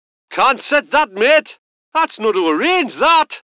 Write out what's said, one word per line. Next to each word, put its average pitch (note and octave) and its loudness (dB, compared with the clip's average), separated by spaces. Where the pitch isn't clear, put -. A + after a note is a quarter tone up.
Can't A#3+ 0
set C#4+ -4
that, C#4+ 0
mate. C4 0
That's D#4+ -2
not G#3+ 0
to F3+ 0
arrange, A#3+ 0
that. D4+ 0